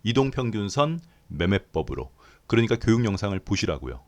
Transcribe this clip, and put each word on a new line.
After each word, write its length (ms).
이동평균선 960
매매법으로. 840
그러니까 300
교육 280
영상을 340
보시라고요. 680